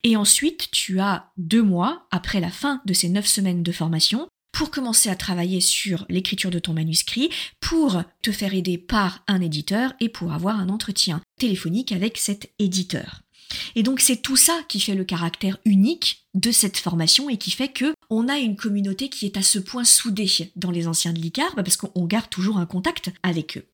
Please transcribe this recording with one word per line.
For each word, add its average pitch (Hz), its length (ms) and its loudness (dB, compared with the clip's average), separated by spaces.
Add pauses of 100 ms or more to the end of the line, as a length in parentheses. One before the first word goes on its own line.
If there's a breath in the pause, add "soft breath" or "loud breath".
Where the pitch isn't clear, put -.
Et 226 140 6
ensuite, 277 540 2
tu - 280 -2
as 196 380 0
deux 190 260 2
mois 202 480 2
après 185 300 -2
la 170 80 -2
fin 277 380 -4
de 190 80 0
ces 175 160 2
neuf 202 160 0
semaines 180 360 2
de 170 100 -2
formation 165 560 0 (220)
pour - 200 -2
commencer 233 400 2
à 185 40 0
travailler 180 460 -2
sur 185 480 0
l'écriture 185 420 -2
de 170 80 -2
ton 165 140 -4
manuscrit, 160 560 -2 (320 loud breath)
pour 277 420 2 (200)
te 214 100 0
faire 196 220 -4
aider 175 240 0
par 190 500 -2
un 185 140 2
éditeur 190 580 -2
et 226 80 0
pour 175 240 -6
avoir 190 260 -2
un 185 120 -2
entretien 196 500 -2 (180)
téléphonique 208 540 0
avec 202 240 -2
cet - 420 -6
éditeur. 185 640 -2 (540 loud breath)
Et 226 80 2
donc, 254 160 2
c'est 254 240 2
tout 262 140 0
ça 330 200 6 (120)
qui 208 100 -4
fait 196 160 0
le 190 80 0
caractère 185 640 -2
unique 220 600 4 (100)
de 226 180 2
cette 202 240 2
formation 170 520 2
et 247 80 -2
qui - 140 -6
fait 262 160 -2
que 277 280 -2 (140)
on 226 200 0
a 285 100 0
une 226 160 0
communauté 202 540 -2
qui - 180 -6
est 196 100 -4
à 190 60 0
ce 202 160 4
point 240 240 -6
soudée 196 720 2
dans 180 160 -4
les 170 160 -2
anciens 165 260 0
de 165 60 -2
licar, 262 380 -4
bah, 190 80 -2
parce 175 120 2
qu'on 180 300 -4
garde 202 240 -2
toujours 196 280 -2
un 175 80 0
contact 185 440 -4 (140)
avec 165 340 -4
eux. - 160 -16